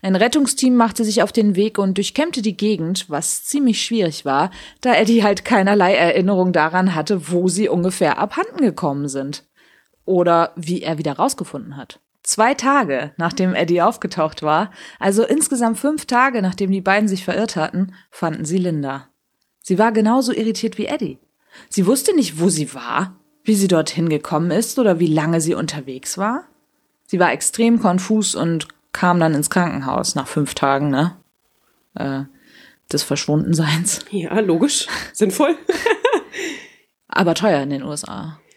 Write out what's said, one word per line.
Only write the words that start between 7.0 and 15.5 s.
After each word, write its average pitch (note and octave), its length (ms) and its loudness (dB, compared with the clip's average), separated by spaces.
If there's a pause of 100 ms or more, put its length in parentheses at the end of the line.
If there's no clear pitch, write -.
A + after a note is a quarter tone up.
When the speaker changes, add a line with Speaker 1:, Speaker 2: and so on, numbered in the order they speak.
Speaker 1:
wo F3 180 2
sie F3+ 200 0
ungefähr F3 500 0
abhanden F4+ 440 -4
gekommen D3 460 0
sind. C#3 360 -8 (600)
Oder F3 500 4
wie E3+ 260 -4
er D#3+ 160 -4
wieder D3+ 140 -4
rausgefunden C#3+ 640 -4
hat. - 240 -18 (240)
Zwei A#3 300 2
Tage, A3+ 640 0
nachdem F3+ 380 0
Eddie E3+ 260 2
aufgetaucht E3+ 600 -2
war, D#3 300 0 (260)
also G3+ 260 2
insgesamt A#3+ 540 0